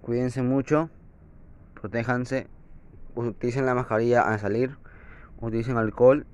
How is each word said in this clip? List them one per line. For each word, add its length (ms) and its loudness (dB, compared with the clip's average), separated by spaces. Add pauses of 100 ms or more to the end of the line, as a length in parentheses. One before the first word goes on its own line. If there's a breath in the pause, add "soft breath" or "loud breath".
Cuídense 400 -2
mucho, 480 0 (840)
protéjanse, 720 -4 (680)
utilicen 520 -2
la 80 2
mascarilla 480 2
al 160 0
salir, 400 -2 (640 loud breath)
utilicen 360 -4
alcohol 580 6